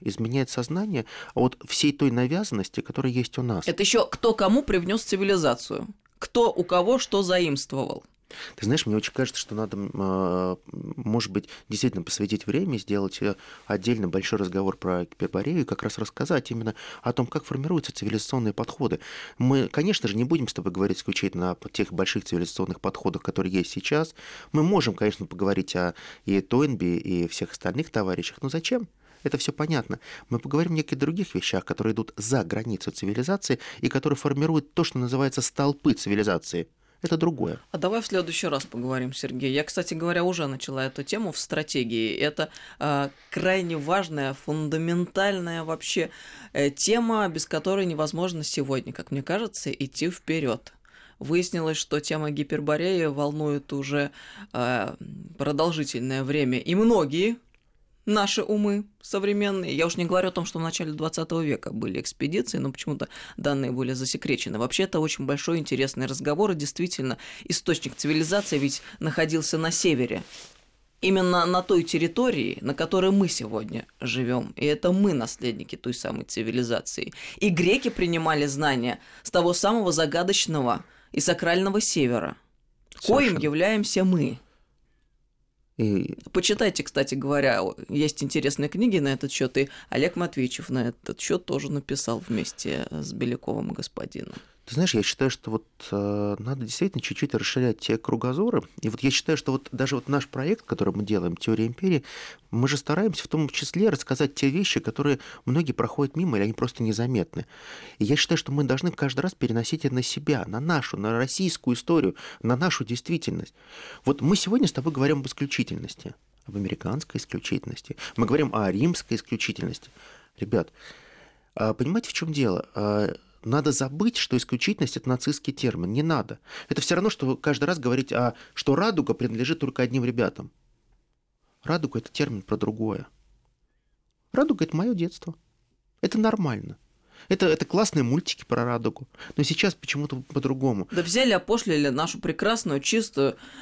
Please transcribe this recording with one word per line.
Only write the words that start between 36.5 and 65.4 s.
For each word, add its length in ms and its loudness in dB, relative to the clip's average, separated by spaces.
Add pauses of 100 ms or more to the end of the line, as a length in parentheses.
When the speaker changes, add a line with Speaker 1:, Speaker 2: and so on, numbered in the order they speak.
Speaker 1:
Это 140 0
другое. 400 0 (120)
Speaker 2:
А 60 -8
давай 240 0
в 60 -6
следующий 400 -2
раз 180 -2
поговорим, 480 -4
Сергей. 400 -4
Я, 100 2
кстати 300 -4
говоря, 320 0
уже 220 0
начала 400 -4
эту 160 -6
тему 300 -2
в 60 -4
стратегии. 800 0
Это, 320 0 (300)
а, 320 0 (200)
крайне 460 0
важная, 560 0
фундаментальная 1300 -2
вообще, 440 -2 (460)
э, 160 4
тема, 580 2
без 160 -2
которой 400 0
невозможно 580 -2
сегодня, 520 -2
как 160 -10
мне 120 -2
кажется, 480 -2
идти 380 -4
вперед. 640 -2 (460)
Выяснилось, 580 0
что 240 -2
тема 300 -2
Гипербореи 720 0
волнует 720 -2
уже, 360 0 (440)
а, 420 0 (400)
продолжительное 880 0
время 340 2
и 160 0
многие 640 4 (680)
наши 360 2
умы 420 2 (160)
современные. 720 0
Я 120 2
уж 100 -2
не 80 0
говорю 240 4
о 40 -2
том, 120 -2
что 140 -6
в 40 -2
начале 300 -4
двадцатого 480 -2
века 320 -2
были 280 -4
экспедиции, 580 -2
но 140 -2
почему-то 360 -6 (280)
данные 360 -2
были 200 -2
засекречены. 640 -4
Вообще, 260 0
это 160 0
очень 260 -2
большой 320 0